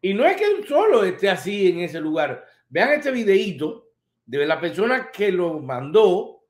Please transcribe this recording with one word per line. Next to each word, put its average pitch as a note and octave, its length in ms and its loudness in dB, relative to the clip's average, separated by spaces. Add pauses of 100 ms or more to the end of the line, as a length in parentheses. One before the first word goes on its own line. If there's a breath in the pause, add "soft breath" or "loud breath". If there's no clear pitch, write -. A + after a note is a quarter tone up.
Y G3 120 -2
no B3 120 2
es F#4 100 2
que G4+ 300 -2
solo D4 380 4
esté F#3+ 260 0
así F#3+ 400 0
en E3+ 80 -2
ese E3 220 -6
lugar. D#3 440 -4 (240 soft breath)
Vean F#3 220 0
este D4 220 0
videíto G3 800 0 (320)
de C#3 200 -2
la D#3 160 0
persona G#3 520 -2
que G3+ 180 0
lo E3+ 300 -2
mandó. D#3 880 0